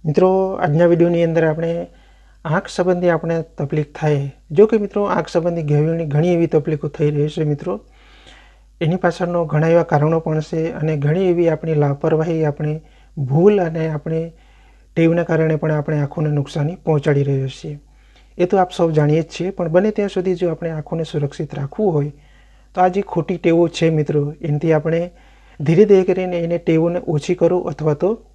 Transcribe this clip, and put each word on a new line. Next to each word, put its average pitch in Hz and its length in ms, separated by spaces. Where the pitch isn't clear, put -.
મિત્રો, 185 520
આજના 165 300
વીડિયોની 170 360
અંદર 165 220
આપણે 165 420
આંખ 165 240
સંબંધી 180 400
આપણે 165 340
તકલીફ 147 360
થાય. 143 360
જો 180 160
કે 220 120
મિત્રો, 202 260
આંખ 185 240
સંબંધી 170 340
ઘણી, 156 440
ઘણી 151 220
એવી 170 180
તકલીફો 156 420
થઈ 147 220
રહી 147 180
છે 156 160
મિત્રો. 151 360
એની 170 160
પાછળનો 175 480
ઘણા 156 240
એવા 170 140
કારણો 160 380
પણ 156 200
છે 160 320
અને 156 240
ઘણી 147 240
એવી 175 280
આપણી 160 260
લાપરવાહી, 156 680
આપણી 151 360
ભૂલ 165 420
અને 160 280
આપણી 160 440
ટેવના 165 260
કારણે 160 340
પણ 156 160
આપણે 151 280
આંખોને 151 300
નુકસાની 147 460
પહોંચાડી 147 460
રહ્યા 135 260
છીએ. 147 300
એ 180 80
તો 196 120
આપ 180 140
સૌ 170 180
જાણીએ 151 320
જ 156 80
છીએ, 180 200
પણ 175 180
બને 185 220
ત્યાં 208 180
સુધી 185 260
જો 170 160
આપણે 165 200
આંખોને 160 340
સુરક્ષિત 147 500
રાખવું 147 380
હોય, 147 200
તો 185 60
આ 185 80
જે 185 140
ખોટી 170 340
ટેવો 170 320
છે 160 220
મિત્રો, 151 500
એનાથી 156 320
આપણે 165 380
ધીરે 165 240
ધીરે 196 200
કરીને 180 340
એને 170 200
ટેવોને 170 480
ઓછી 156 280
કરો 175 260
અથવા 151 340
તો 196 400